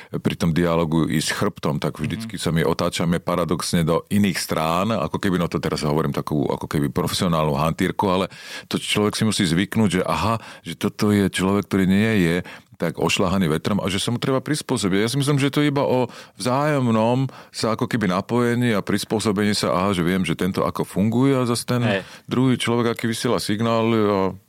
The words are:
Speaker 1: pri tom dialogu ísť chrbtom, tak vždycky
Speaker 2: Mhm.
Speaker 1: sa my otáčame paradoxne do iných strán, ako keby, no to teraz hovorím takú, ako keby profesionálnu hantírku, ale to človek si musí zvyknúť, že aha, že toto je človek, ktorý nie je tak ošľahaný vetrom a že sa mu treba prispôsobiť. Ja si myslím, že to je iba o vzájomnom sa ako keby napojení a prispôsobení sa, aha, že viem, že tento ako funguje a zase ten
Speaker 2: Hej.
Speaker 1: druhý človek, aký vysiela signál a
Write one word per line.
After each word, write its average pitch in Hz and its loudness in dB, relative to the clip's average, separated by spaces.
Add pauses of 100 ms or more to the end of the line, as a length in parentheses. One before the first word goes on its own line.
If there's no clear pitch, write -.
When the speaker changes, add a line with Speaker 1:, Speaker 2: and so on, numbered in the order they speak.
(120)
Speaker 1:
pri - -4
tom 87 0
dialogu 82 2
ísť 78 -2
chrbtom, 85 -2
tak 76 -4
vždycky - -6
Speaker 2:
Mhm. - -10
Speaker 1:
sa - -2
my 80 2
otáčame 85 0
paradoxne 85 0
do 82 2
iných 101 2
strán, 85 -2
ako 80 -2
keby, 92 0
no 85 0
to 85 -4
teraz 73 -2
hovorím 73 0
takú, 73 -2
ako - -4
keby 73 -2
profesionálnu 80 0
hantírku, 82 0
ale 92 2 (420)
to - -4
človek 107 0
si - -2
musí 107 0
zvyknúť, 95 2
že 90 0
aha, 87 0 (260)
že - -10
toto 104 0
je 101 6
človek, 95 0
ktorý 95 2
nie 101 4 (100)
je 85 2 (400)
tak 82 -4
ošľahaný 87 0
vetrom 82 -2
a 95 -4
že 98 -4
sa - -4
mu 117 -2
treba 131 0
prispôsobiť. 117 -2
Ja 110 2
si 131 -2
myslím, 143 2
že 139 2
to 139 0
je 147 2
iba 143 0
o 123 2 (320)
vzájomnom 123 2 (300)
sa 113 -2
ako 120 -2
keby 107 0
napojení 120 2
a 101 2
prispôsobení 104 0
sa, 101 0
aha, 90 2
že 87 0
viem, 92 2
že 78 -2
tento 92 -2
ako 82 -2
funguje 113 2
a 127 2
zase 117 0
ten 123 0
Speaker 2:
Hej. 104 0 (240)
Speaker 1:
druhý 123 2
človek, 117 0
aký 113 -4
vysiela 113 0
signál 113 0
a 107 2 (300)